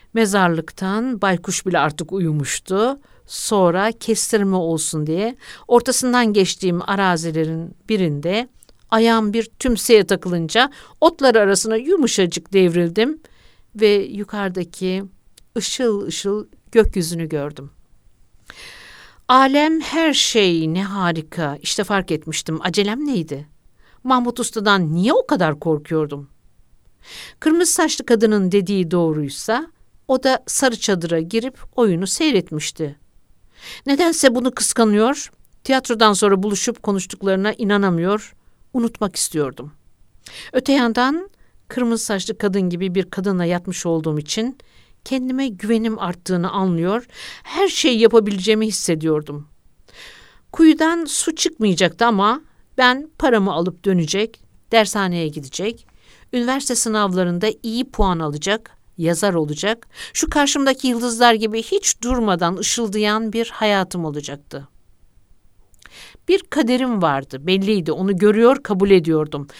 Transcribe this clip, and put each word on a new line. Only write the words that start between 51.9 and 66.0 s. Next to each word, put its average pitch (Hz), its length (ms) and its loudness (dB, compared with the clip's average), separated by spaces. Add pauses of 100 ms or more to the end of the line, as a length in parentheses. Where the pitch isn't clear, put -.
ama 220 340 2 (380)
ben 262 400 2
paramı 202 340 2
alıp 170 320 -4
dönecek, 190 560 -2 (320)
dershaneye 190 560 0
gidecek, 160 580 -10 (460)
üniversite 254 420 -2
sınavlarında 190 720 0 (140)
iyi 233 280 -6
puan 190 280 2
alacak, 156 580 -4 (220)
yazar 170 360 0
olacak, 170 540 -4 (240)
şu - 180 -4
karşımdaki 277 580 2
yıldızlar 233 460 2
gibi 220 280 -2
hiç - 400 -2
durmadan 202 540 0
ışıldayan 214 760 -2
bir 226 180 -2
hayatım 190 540 0
olacaktı. 143 640 -10 (1600)